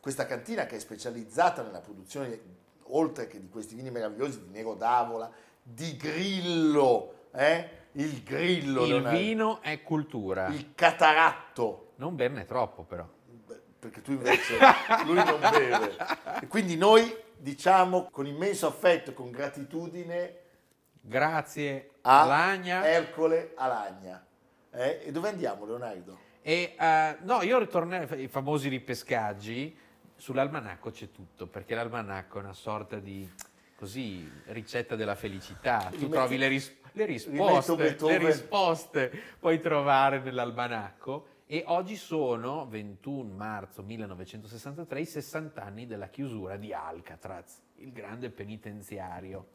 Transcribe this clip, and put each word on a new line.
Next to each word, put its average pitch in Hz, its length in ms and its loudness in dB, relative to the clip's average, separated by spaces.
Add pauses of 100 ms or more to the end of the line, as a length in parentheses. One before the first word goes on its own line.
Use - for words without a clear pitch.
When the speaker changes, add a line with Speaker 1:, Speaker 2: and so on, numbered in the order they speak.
Speaker 1:
questa 135 240 -4
cantina 135 400 -6
che 120 100 -12
è 107 40 -10
specializzata 120 840 -2
nella 98 160 -12
produzione, 110 600 -12 (500)
oltre 143 380 0
che - 120 -16
di 92 80 -16
questi 110 280 -14
vini 127 160 -12
meravigliosi, 113 520 -6
di 90 80 -20
Nero 110 240 -8
d'Avola, 117 560 0 (320)
di 135 320 -10
Grillo, 156 1160 2 (200)
eh? 160 360 4 (240)
Il 143 300 -4
Grillo, 139 600 0
Speaker 2:
Il 123 60 4
Speaker 1:
Leonardo. 139 280 2
Speaker 2:
vino 220 440 0
è 254 220 -6
cultura. 101 640 -2
Speaker 1:
Il 98 280 -6
Cataratto. 156 1200 4
Speaker 2:
Non 160 200 -6
berne 127 300 -2
troppo, 117 380 -4
però. 85 240 -12 (380)
Speaker 1:
Beh, - 140 -18 (200)
perché - 220 -16
tu 139 100 -8
invece, - 420 2 (300)
Speaker 2:
<laughs> 226 220 2
Speaker 1:
lui 311 100 2
non - 240 4
beve. 123 560 2 (460)
E - 60 -12
quindi 185 300 0
noi 220 360 8 (240)
diciamo 180 720 4
con 139 160 -6
immenso 170 400 -2
affetto 165 420 2
e 123 60 -12
con 123 160 -12
gratitudine 165 1040 -8 (640)
Speaker 2:
Grazie 143 920 -4 (100)
Speaker 1:
a 135 200 10
Speaker 2:
Alagna. 180 680 2
Speaker 1:
Ercole 160 680 2
Alagna. 95 680 -6 (480)
Eh? 127 340 -2
E 151 60 -10
dove 170 180 -4
andiamo, 117 360 -6
Leonardo? 104 520 -10 (240)
Speaker 2:
E, 170 380 -2
eh, 156 420 4
no, 214 200 0
io 220 180 4
ritorno 175 360 0
ai 143 320 -6
famosi 139 420 -2
ripescaggi. 120 1040 -4 (400)
Sull'almanacco 131 760 -4
c'è - 200 -16
tutto, - 360 -16
perché 98 260 -8
l'almanacco 110 640 -6
è 101 60 -8
una 98 100 -14
sorta 107 460 -8
di, 98 280 -12 (480)
così, 98 560 -10 (160)
ricetta 117 480 -6
della 104 200 -2
felicità. 101 640 -4 (100)
Tu 90 60 -10
Speaker 1:
Rimetti-, 143 160 -4
Speaker 2:
trovi 131 260 2
le 135 100 2
ris-, 135 280 -2 (160)
le 214 140 -2
Speaker 1:
rimetto 151 260 -6
Speaker 2:
risposte, 160 440 4
Speaker 1:
Beethoven. 156 460 2
Speaker 2:
le 165 60 2
risposte 160 960 0 (180)
puoi 165 200 4
trovare 139 600 4
nell'almanacco. 123 1080 -6 (220)
E 160 200 -4
oggi 185 300 0
sono, 135 720 -2
ventuno 107 640 -10
marzo 104 460 -10
millenovecentosessantatré, 110 1200 -12
i 165 40 -6
sessanta 156 580 -12
anni 104 240 -14
della 101 220 -12
chiusura 107 460 -10
di 104 160 -12
Alcatraz, 85 880 -14 (180)
il 131 140 -20
grande 113 380 -12
penitenziario. 98 1200 -14